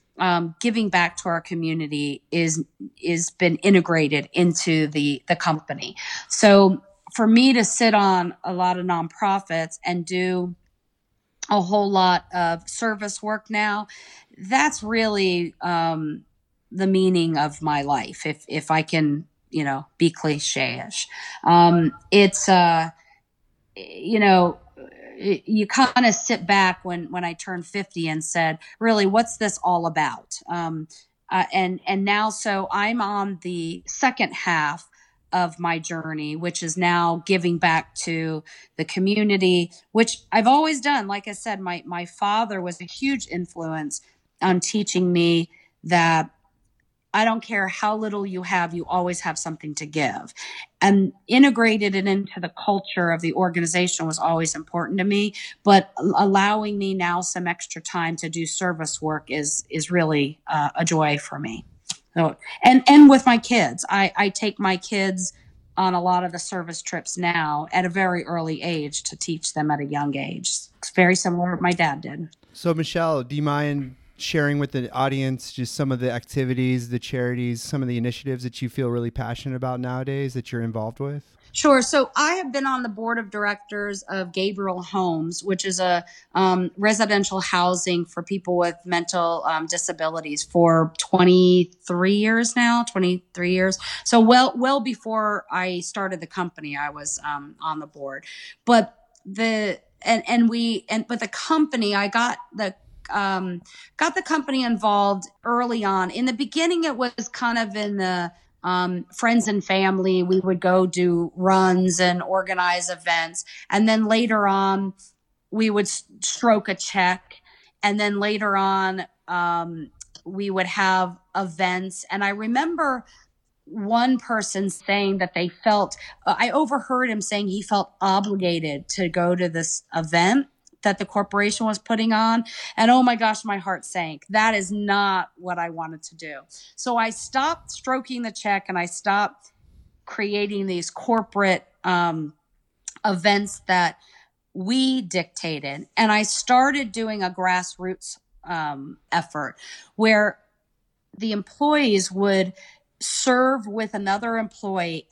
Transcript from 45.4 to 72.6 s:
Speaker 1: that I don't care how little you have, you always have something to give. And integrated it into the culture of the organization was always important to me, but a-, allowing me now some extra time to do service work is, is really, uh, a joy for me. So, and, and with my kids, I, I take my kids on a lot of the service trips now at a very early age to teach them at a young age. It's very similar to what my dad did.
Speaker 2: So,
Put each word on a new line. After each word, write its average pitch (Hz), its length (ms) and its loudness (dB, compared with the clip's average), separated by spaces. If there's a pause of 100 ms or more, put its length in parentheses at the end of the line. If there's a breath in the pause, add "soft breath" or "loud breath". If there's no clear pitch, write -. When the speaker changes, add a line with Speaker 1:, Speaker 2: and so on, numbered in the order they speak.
Speaker 1:
that 165 460 2 (840)
I 214 120 2
don't 226 180 0
care 202 240 -2
how 214 300 -2
little 208 280 -4
you 180 180 -6
have, 175 300 -2
you 170 120 -6
always 180 360 -2
have 160 160 -6
something 156 380 -10
to 156 100 -10
give. 131 480 -4 (480 loud breath)
And 196 300 6 (160)
integrated 226 680 6
it 196 120 0
into 196 320 -2
the 170 140 -8 (120)
culture 190 460 0
of 165 100 -2
the 165 120 -2
organization 175 720 0
was 156 140 -4
always 165 360 0
important 170 440 -4
to 180 40 0
me, 202 300 0 (300 loud breath)
but 196 340 6
a-, 190 280 2
allowing 208 520 2
me 196 160 -2
now 175 280 -2
some 180 260 -6
extra 170 340 -8
time 165 360 -4
to 165 120 -8
do 165 160 -6
service 160 560 -4
work 156 280 -4
is, 143 400 -4
is 160 220 -6
really, 156 560 0
uh, 147 280 -2
a 170 100 0
joy 156 320 2
for 143 200 -12
me. - 280 -10 (480)
So, 165 220 0 (280 loud breath)
and, 254 240 10
and 285 220 12
with 262 180 8
my 240 100 8
kids, 226 520 0
I, 196 280 2
I 202 120 2
take 202 300 -4
my 190 180 0
kids 190 560 -4 (420 soft breath)
on 185 180 2
a 175 80 0
lot 180 220 2
of 175 80 -6
the 175 80 -10
service 170 420 -8
trips - 340 -8
now 165 560 -2
at 185 140 0
a 180 40 -4
very 180 360 0
early 160 380 -6
age 151 400 -6
to - 120 -10
teach - 380 -8
them 151 160 -2
at 147 100 -2
a 143 60 -6
young 143 300 -4
age. 139 340 -8 (300)
It's - 160 -14
very 180 200 6
similar 175 360 -2
to - 0 -
what 170 100 -6
my 175 120 2
dad 160 280 -2
did. 156 280 -10 (240)
Speaker 2:
So, 170 200 -2